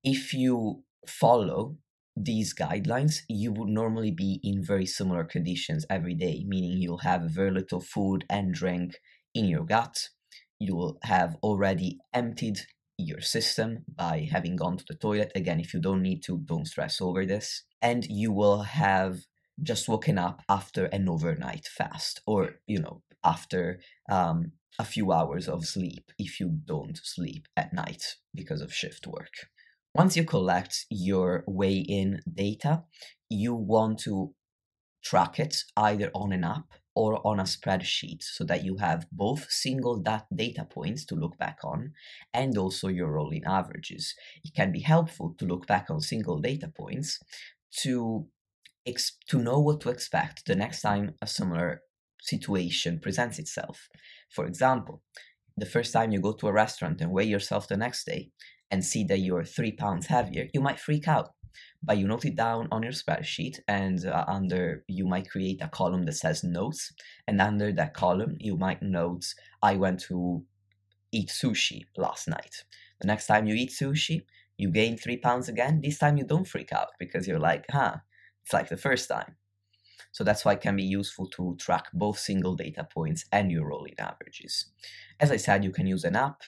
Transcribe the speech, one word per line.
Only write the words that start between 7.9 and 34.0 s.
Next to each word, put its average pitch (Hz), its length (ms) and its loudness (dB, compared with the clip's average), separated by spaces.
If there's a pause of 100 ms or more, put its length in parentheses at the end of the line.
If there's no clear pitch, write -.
and 101 240 0
drink 90 420 -2 (380)
in 110 160 2
your 80 160 2
gut. 110 420 0 (500)
You 95 200 -2
will 90 260 -2
have 90 400 2
already 95 540 2 (160)
emptied 113 460 -2 (380)
your 80 220 -6
system - 640 -2 (100)
by 78 380 0
having 87 240 0
gone 87 220 0
to - 100 -12
the 80 80 -10
toilet. 104 400 0
Again, 85 240 0
if 82 140 -6
you 90 80 -2
don't 95 200 4
need 92 220 0
to, 90 140 -4
don't 78 280 -2
stress - 360 -4
over 92 240 0
this. 101 400 -4 (160)
And 120 240 2
you 107 260 0
will 104 300 6
have 95 640 2 (360)
just - 280 -2
woken - 280 2
up 90 300 -2
after 98 380 2
an 95 240 0
overnight 80 580 -2
fast, - 580 -6
or, 202 420 0
you 104 120 0
know, - 240 -8 (180)
after, 90 600 0 (280)
um, 82 440 2 (260)
a 107 60 -4
few 98 260 0
hours 82 380 2
of 80 160 -4
sleep, - 520 -6
if - 220 -8
you 92 80 -2 (160)
don't 78 400 -6
sleep - 540 -8
at - 160 -2
night - 420 -6 (180)
because 78 280 -6
of - 120 -10
shift - 320 -6
work. - 280 -10 (600)
Once 180 220 6
you 165 80 4
collect 92 640 2
your 92 580 2
weigh-in 98 720 2 (120)
data, 110 500 0 (460)
you 113 240 0
want 110 460 4
to 95 340 -2 (680)